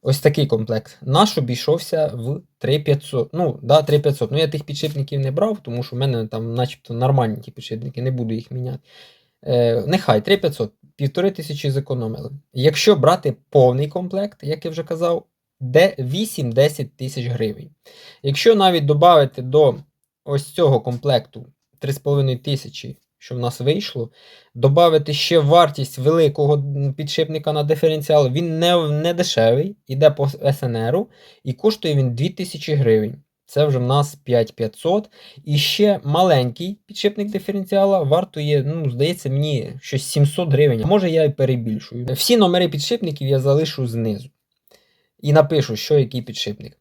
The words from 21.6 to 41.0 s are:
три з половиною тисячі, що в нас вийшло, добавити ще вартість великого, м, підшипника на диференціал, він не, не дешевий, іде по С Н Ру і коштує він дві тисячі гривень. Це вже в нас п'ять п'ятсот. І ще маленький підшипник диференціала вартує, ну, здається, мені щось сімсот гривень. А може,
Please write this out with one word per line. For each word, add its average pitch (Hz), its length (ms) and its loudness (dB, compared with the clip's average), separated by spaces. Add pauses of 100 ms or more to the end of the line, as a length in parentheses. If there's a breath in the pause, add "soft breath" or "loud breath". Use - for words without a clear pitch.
три 135 140 -4
з 139 60 -6
половиною 135 400 0
тисячі, 139 580 -8 (200)
що - 180 -14
в 123 40 -8
нас 120 220 -4
вийшло, 135 480 -4 (460 soft breath)
добавити 147 580 4
ще 165 260 2
вартість 147 580 4
великого, 147 560 2
м, 139 400 -2
підшипника 156 600 -4
на 151 100 0
диференціал, 151 680 2
він 160 300 -2
не, 170 300 2
не 151 240 0
дешевий, 160 640 2 (120)
іде 139 220 4
по 139 200 0 (140)
С 139 200 0
Н 117 280 -2
Ру 190 180 -2 (340 soft breath)
і 127 100 -6
коштує 180 420 0
він 131 200 0
дві 139 140 -2
тисячі 160 440 -8
гривень. 110 420 2 (300)
Це 147 200 0
вже 139 120 0
в 123 40 0
нас 143 340 0
п'ять 117 400 -2
п'ятсот. 165 540 -4 (360 loud breath)
І 147 120 -2
ще 202 460 2
маленький 160 840 0
підшипник 208 460 -4
диференціала 196 720 0
вартує, 147 600 0
ну, 151 260 -4
здається, 143 400 -2
мені 139 520 -2
щось 139 220 -6
сімсот 147 480 0
гривень. 135 320 4
А 151 40 -2
може, 185 220 2